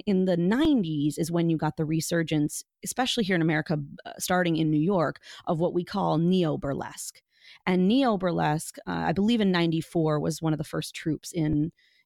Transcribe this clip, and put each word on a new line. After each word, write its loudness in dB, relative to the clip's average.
in 2
the 2
nineties 2
is -2
when 2
you 0
got -2
the -2
resurgence, -2
especially -2
here 2
in 2
America, 0
uh, -12
starting 0
in 2
New 2
York, 0
of 0
what 0
we 0
call 0
neo-burlesque. -2
And 4
neo-burlesque, 0
uh, -4
I 2
believe 2
in 4
ninety-four 0
was -2
one 0
of -4
the -6
first -6
troupes -6
in, 0